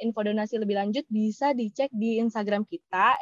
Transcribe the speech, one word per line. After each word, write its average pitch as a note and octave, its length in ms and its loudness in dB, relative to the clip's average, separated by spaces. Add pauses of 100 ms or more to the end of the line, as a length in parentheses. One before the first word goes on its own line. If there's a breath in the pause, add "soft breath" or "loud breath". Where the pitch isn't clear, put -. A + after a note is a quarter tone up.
info A3+ 160 -2
donasi G#3+ 400 0
lebih G3+ 160 0
lanjut G#3 320 -2
bisa G#3+ 480 0
dicek A#3+ 380 -2
di A3+ 260 0
Instagram G#3 480 0
kita, F#3+ 540 2